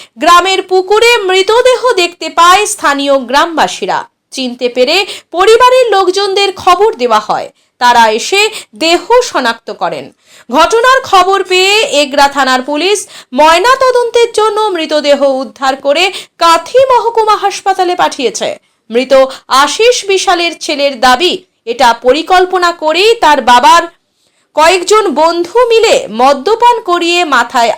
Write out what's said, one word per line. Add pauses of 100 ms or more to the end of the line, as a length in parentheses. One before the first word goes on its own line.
(180)
গ্রামের
পুকুরে
মৃতদেহ
দেখতে
পায়
স্থানীয়
গ্রামবাসীরা। (260)
চিনতে
পেরে (260)
পরিবারের
লোকজনদের
খবর
দেওয়া
হয়। (300)
তারা
এসে (260)
দেহ
শনাক্ত
করেন। (400)
ঘটনার
খবর
পেয়ে
এগরা
থানার
পুলিশ (260)
ময়না
তদন্তের
জন্য
মৃতদেহ
উদ্ধার
করে (260)
কাঁথি
মহকুমা
হাসপাতালে
পাঠিয়েছে। (300)
মৃত (220)
আশিস
বিশালের
ছেলের
দাবি, (220)
এটা
পরিকল্পনা
করেই
তার
বাবার (720)
কয়েকজন
বন্ধু (100)
মিলে
মদ্যপান
করিয়ে
মাথায়